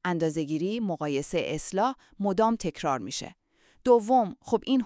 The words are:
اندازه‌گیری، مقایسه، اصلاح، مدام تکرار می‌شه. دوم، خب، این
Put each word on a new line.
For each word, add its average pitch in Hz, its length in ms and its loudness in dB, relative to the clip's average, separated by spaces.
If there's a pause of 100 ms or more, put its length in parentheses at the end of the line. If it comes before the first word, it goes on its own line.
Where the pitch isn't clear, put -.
اندازه‌گیری، 160 760 -2
مقایسه، 151 680 -2
اصلاح، 202 480 -2 (260)
مدام 220 360 2
تکرار 151 420 -2
می‌شه. - 380 -10 (480)
دوم، 233 560 4
خب، - 260 0
این 254 200 2